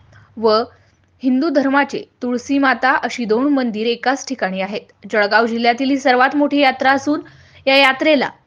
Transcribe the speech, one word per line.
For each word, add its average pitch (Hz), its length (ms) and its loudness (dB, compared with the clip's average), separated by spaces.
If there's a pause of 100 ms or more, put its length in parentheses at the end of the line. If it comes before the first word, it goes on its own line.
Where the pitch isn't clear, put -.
(380)
व 220 240 2 (640)
हिंदू 262 260 0
धर्माचे 277 540 0 (180)
तुळसी 247 360 -4
माता 269 460 0
अशी 247 220 -6
दोन 247 280 0
मंदिर 233 340 -2
एकाच 240 400 -4
ठिकाणी 190 340 -6
आहेत. 196 200 -8 (300)
जळगाव 214 340 2
जिल्ह्यातील 233 440 0
ही 277 80 0
सर्वात 262 380 2
मोठी 285 240 0
यात्रा 262 320 2
असून 285 300 -2 (460)
या 269 100 4
यात्रेला 277 520 2 (180)